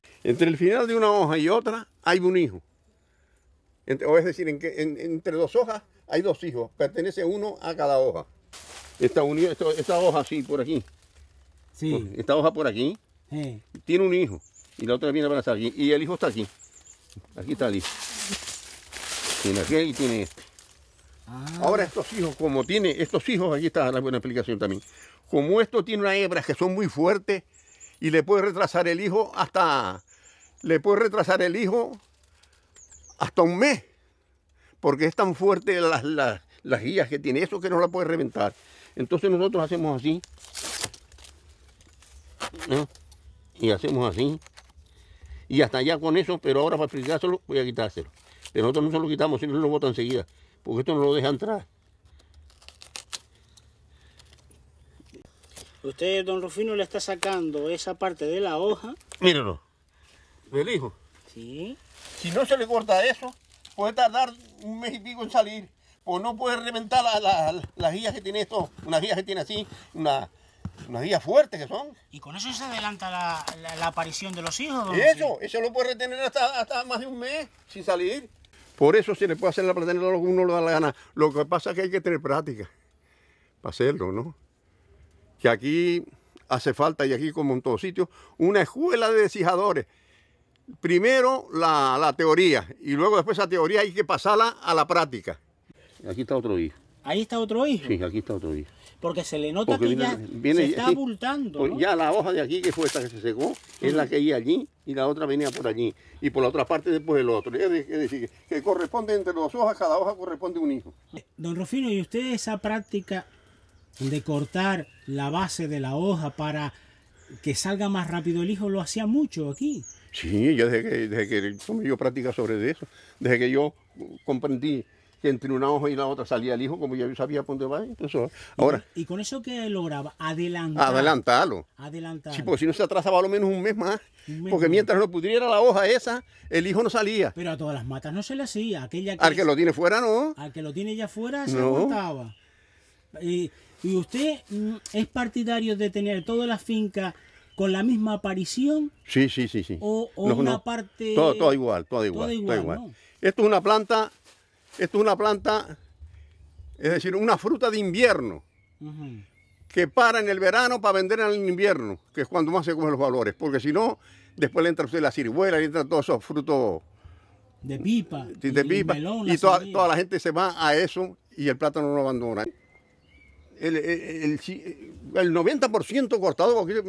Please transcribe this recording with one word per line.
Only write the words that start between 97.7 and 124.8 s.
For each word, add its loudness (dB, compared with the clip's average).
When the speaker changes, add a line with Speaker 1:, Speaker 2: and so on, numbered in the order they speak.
Speaker 1:
Sí, 0
aquí -4
está -4
otro -4
hijo. -8
Speaker 2:
Porque -4
se -8
le -4
nota 0
Speaker 1:
Porque 2
Speaker 2:
que 2
Speaker 1:
viene, 0
Speaker 2:
ya -2
Speaker 1:
viene, 2
Speaker 2:
se 4
está -2
Speaker 1:
sí, 6
Speaker 2:
abultando, -4
Speaker 1:
pues 0
Speaker 2:
¿no? -2
Speaker 1:
ya 2
la 2
hoja 0
de 0
aquí, -2
que 2
fue 0
esta -2
que -4
se -16
secó, -2
es 0
la 2
Speaker 2:
Ujú. -4
Speaker 1:
que 2
iba 2
allí, 0
y -8
la 0
otra -2
venía 0
por -6
allí. -2
Y -2
por 2
la 4
otra 0
parte 0
después 2
el 2
otro. 0
Es 2
de-, 2
es -6
decir, -4
que -4
corresponde 0
entre -2
dos -4
hojas, 2
cada 2
hoja 0
corresponde -6
un 0
hijo. -8
Speaker 2:
Eh, -16
don -6
Rufino, -2
¿y 0
usted -4
esa -4
práctica -6
de -4
cortar -2
la -4
base -4
de -4
la -4
hoja -2
para -6
que -2
salga -2
más -2
rápido -2
el 0
hijo -2
lo -2
hacía -4
mucho 0
aquí? -4
Speaker 1:
Sí, 2
yo 4
desde 0
que, -2
desde -2
que -2
tomé -4
yo 0
práctica -2
sobre -2
de 0
eso, -8
desde 4
que 2
yo 2
comprendí -2